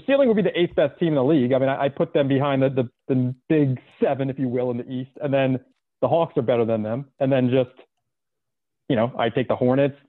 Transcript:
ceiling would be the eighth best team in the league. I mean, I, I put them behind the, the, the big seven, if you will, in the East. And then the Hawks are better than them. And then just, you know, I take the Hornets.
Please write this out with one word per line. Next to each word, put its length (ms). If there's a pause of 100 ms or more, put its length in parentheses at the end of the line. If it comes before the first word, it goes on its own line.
ceiling 220
would 80
be 60
the 140
eighth 180
best 240
team 100
in 60
the 80
league. 280
I 80
mean, 80
I, 180
I 40
put 240
them 160
behind 320
the, 80
the, 200 (200)
the 260 (140)
big 280 (240)
seven, 280
if 100
you 80
will, 240
in 60
the 120
East. 220 (100)
And 120
then 260 (420)
the 60
Hawks 300
are 40
better 220
than 180
them. 260 (120)
And 100
then 200
just, 220 (1160)
you 80
know, 240
I 100
take 200
the 80
Hornets. 400 (120)